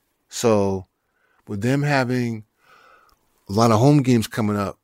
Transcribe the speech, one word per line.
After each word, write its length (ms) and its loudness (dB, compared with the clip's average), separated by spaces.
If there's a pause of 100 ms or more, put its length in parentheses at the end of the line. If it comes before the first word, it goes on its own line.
(300)
So 560 0 (600)
with 140 -10
them 220 0
having 600 -2 (1040)
a 40 -8
lot 180 2
of 80 4
home 240 4
games 240 2
coming 300 -4
up 280 -6